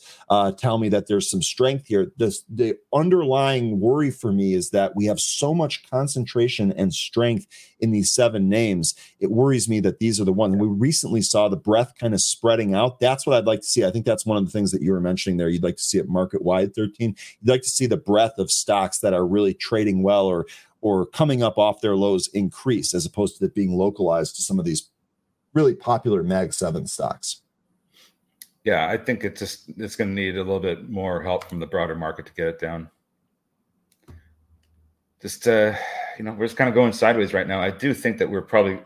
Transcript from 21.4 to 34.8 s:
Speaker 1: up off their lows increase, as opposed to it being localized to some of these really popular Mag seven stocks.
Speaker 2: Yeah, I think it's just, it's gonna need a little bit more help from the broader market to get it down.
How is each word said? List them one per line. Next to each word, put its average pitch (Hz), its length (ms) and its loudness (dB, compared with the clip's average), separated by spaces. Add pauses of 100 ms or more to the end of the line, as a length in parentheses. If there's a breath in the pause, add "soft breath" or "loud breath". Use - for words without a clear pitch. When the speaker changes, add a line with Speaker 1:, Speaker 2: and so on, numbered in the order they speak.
Speaker 1:
up 107 160 0
off 104 240 2
their 104 140 2
lows 98 320 2
increase, 101 680 -2
as 85 100 -2
opposed 98 340 -4
to 98 60 -2
it - 100 -4
being 92 220 0
localized 90 600 0
to - 60 -8
some 95 160 -2
of 85 60 -2
these 82 240 -4 (640)
really 147 220 4
popular 110 480 0
Mag 90 320 0
seven 82 320 -4
stocks. - 560 -8 (1200 soft breath)
Speaker 2:
Yeah, 85 240 2
I 107 80 -2
think 110 280 -4
it's - 160 -8
just, - 360 -12
it's 104 200 -10
gonna 98 160 -2
need 95 240 -4
a 95 60 -4
little 95 180 -4
bit 87 280 -6
more 95 340 -6
help 90 260 -4
from 87 120 -10
the 80 60 -8
broader 85 280 -4
market 80 320 -8
to - 80 -20
get 85 120 -4
it 82 120 -6
down. 82 320 -8 (2250 soft breath)